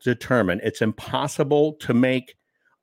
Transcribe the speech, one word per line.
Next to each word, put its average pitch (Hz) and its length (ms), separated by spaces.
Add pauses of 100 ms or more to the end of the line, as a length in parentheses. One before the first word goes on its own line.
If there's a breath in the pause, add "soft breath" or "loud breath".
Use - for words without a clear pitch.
to 123 120
determine, 107 480
it's 113 200
impossible 143 920
to 131 200
make 127 420 (460)